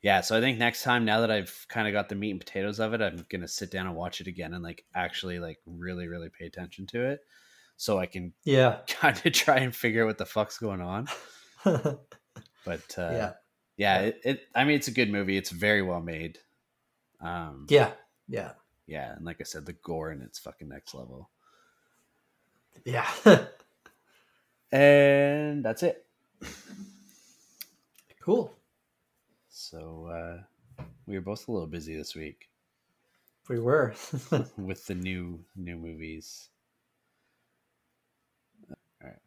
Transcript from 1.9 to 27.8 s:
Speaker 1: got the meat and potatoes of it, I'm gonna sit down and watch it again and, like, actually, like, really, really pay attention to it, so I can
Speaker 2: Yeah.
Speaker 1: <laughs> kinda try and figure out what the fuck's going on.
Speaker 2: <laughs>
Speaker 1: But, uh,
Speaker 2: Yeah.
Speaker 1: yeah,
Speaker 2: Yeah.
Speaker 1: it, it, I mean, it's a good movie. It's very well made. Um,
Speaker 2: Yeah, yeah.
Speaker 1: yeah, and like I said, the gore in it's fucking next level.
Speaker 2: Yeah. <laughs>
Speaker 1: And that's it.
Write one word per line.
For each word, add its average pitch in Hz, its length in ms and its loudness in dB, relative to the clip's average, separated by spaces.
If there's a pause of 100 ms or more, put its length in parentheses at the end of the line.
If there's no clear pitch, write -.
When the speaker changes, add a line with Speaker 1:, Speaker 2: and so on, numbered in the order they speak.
Speaker 1:
got 101 160 -2
the 107 60 -6
meat 104 160 -4
and 95 100 -8
potatoes 101 400 -6
of 110 140 -2
it, 110 80 0
I'm 87 260 -4
gonna 90 200 -8
sit - 220 -8
down 92 180 -6
and 85 80 -8
watch 87 260 -8
it 90 60 -10
again 87 260 -10
and, 87 80 -8
like, 85 220 -14 (100)
actually, 90 460 -4
like, 82 260 -10
really, 87 420 -10
really 85 220 -10
pay - 160 -18
attention 90 420 -14
to 120 160 -4
it, 143 160 -4 (560)
so 104 220 0
I 92 80 -2
can 90 260 -10 (120)
Speaker 2:
Yeah. 131 380 6
Speaker 1:
<laughs> - 40 -14
kinda - 440 2
try - 280 4
and 127 180 -2
figure 113 280 2
out - 20 2
what 110 120 -2
the - 80 -4
fuck's - 320 -2
going 98 220 -4
on. 95 280 -6 (560)
Speaker 2:
<laughs> 151 340 2 (680)
Speaker 1:
But, 85 340 -8
uh, 87 120 -2
Speaker 2:
Yeah. 104 220 -2 (460)
Speaker 1:
yeah, 98 220 4
Speaker 2:
Yeah. - 20 -
Speaker 1:
it, 110 220 -2
it, 131 300 -4
I 127 100 4
mean, 147 120 4
it's 143 120 -2
a 123 40 -8
good 113 180 2
movie. 98 280 0
It's 92 100 -4
very 101 320 2
well 90 220 -2
made. 82 360 -8 (800)
Um, 82 520 -8
Speaker 2:
Yeah, 139 220 6 (360)
yeah. 107 240 -8 (340)
Speaker 1:
yeah, 73 300 -10
and 82 80 -14
like 82 160 -10
I - 40 -10
said, 76 200 -12
the 73 80 -12
gore 80 400 -8
in 71 80 -12
it's 58 180 -16
fucking - 300 -16
next 67 240 -18
level. 64 380 -18 (1500)
Speaker 2:
Yeah. 123 240 -2 (160)
<laughs> 170 220 10 (1200)
Speaker 1:
And 143 960 8
that's 113 180 -2
it. - 220 0 (2250)